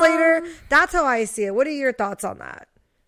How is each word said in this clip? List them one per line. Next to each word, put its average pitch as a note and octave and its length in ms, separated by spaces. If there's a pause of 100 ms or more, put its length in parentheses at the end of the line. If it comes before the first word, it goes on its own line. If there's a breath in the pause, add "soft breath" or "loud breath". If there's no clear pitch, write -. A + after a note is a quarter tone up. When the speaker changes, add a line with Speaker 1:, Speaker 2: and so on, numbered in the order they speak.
Speaker 1:
later. E4 380
Speaker 2:
Um, E4+ 160 (160)
Speaker 1:
That's D#4+ 240
how E4+ 100
I A#3 200
see G#3 200
it. G3 100
What C4 120
are D#4 40
your C#4 220
thoughts G3+ 320
on - 140
that? - 300 (400)